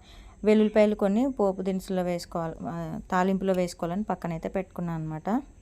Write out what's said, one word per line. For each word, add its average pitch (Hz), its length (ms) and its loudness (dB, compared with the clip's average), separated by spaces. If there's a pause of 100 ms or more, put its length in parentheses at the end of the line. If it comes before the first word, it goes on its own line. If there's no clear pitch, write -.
(440)
వెల్లుల్లిపాయలు 214 500 6
కొన్ని 214 340 2
పోపు 196 340 0
దినుసుల్లో 185 400 -2
వేసుకోవాలి, 175 520 -4 (140)
ఆ, 165 320 -6 (100)
తాలింపులో 190 420 2
వేసుకోవాలని 180 500 -2
పక్కనైతే 175 460 -4
పెట్టుకున్నాను 175 540 -6
అనమాట. 160 400 -2 (200)